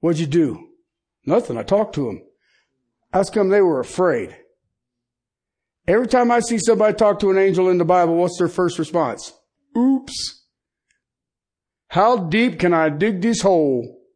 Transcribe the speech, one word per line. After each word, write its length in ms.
"What'd 200
you 60
do?" 420
"Nothing. 320
I 60
talked 320
to 160
'em." 120
How 140
come 240
they 140
were 180
afraid? 560
Every 180
time 240
I 100
see 180
somebody 360
talk 260
to 100
an 80
angel 320
in 80
the 80
Bible, 300
what's 200
their 120
first 300
response? 540
"Oops. 680
How 300
deep 400
can 160
I 160
dig 320
this 180
hole?" 600